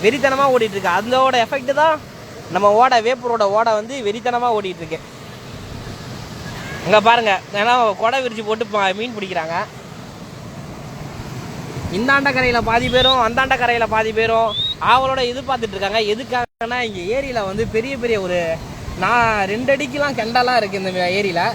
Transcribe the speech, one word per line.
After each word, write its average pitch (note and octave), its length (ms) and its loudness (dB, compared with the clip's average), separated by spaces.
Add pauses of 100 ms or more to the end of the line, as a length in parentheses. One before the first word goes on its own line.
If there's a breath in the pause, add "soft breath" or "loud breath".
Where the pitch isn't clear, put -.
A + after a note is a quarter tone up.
வெறித்தனமா C4+ 420 4 (100)
ஓடிட்டு A3 220 2
இருக்கு. F#3 200 0
அதோட B3+ 380 2 (100)
எஃபெக்ட் C4+ 280 -2 (100)
தான் D#4+ 120 6 (600)
நம்ம G3 120 4 (120)
ஓடை, B3+ 260 6
வேப்பூரோட A#3 380 0 (140)
ஓடை A#3 220 4
வந்து A3 160 -6 (120)
வெறித்தனமா A#3+ 400 0 (100)
ஓடிட்டு F#3 260 -4
இருக்கு. D#3+ 160 -6 (1900)
இங்க F#3+ 120 6 (100)
பாருங்க, A#3 240 4 (300)
ஏன்னா A#3 120 4 (280)
கொடை A#3+ 240 2
விரிச்சு A3 240 -6
போட்டு A3 240 0
பா-, G3 260 2
மீன் A#3 180 -6
பிடிக்கிறாங்க. F3 380 -4 (2500)
இந்தாண்ட C#4 400 2
கரையில B3 220 2 (100)
பாதி A#3+ 260 2
பேரும் B3+ 320 6
அந்தாண்ட C4 360 2
கரையில A#3 220 2 (100)
பாதி A3 240 0
பேரும் A3+ 300 2 (420)
ஆவலோட C4 300 4 (100)
எதிர்பார்த்துட்டு B3 460 -4
இருக்காங்க. G3 240 0 (120)
எதுக்காகனா, A#3+ 680 -4 (100)
இங்க G3 100 -8 (180)
ஏரியில C4+ 220 -2 (100)
வந்து G#3 140 -2 (140)
பெரிய B3+ 160 -2 (100)
பெரிய A#3 140 2 (100)
ஒரு F3+ 120 0 (640)
நா-, A3 500 4
ரெண்டு B3 220 -2
அடிக்கெல்லாம் C#4 440 -2
கெண்டெல்லாம் B3 420 2
இருக்கு G3 200 -2
இந்த F#3+ 100 -2 (300)
ஏரியில. F3 200 0 (120)